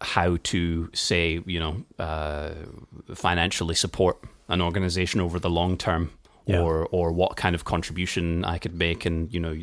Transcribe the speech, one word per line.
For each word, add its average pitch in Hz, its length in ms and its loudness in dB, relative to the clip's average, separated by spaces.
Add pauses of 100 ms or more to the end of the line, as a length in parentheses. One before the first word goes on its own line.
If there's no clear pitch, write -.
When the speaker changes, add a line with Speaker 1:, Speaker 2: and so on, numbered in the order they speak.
Speaker 1:
how 90 440 2
to, 85 500 0
say, 85 500 0
you 87 160 -4
know, 80 240 -4 (180)
uh, 78 500 -4 (600)
financially 87 600 0
support 92 420 2 (320)
an 90 140 2
organization 90 580 0
over 87 180 0
the 87 120 0
long 87 260 2
term, 85 340 0 (360)
Speaker 2:
Yeah. 95 140 4
Speaker 1:
or, 82 300 2
or 85 220 2
what 87 240 2
kind 87 180 2
of 82 100 -2
contribution 87 840 -2
I 85 120 0
could 85 160 -8
make. 85 300 0
And, 82 280 0
you 87 80 -2
know, 80 220 -4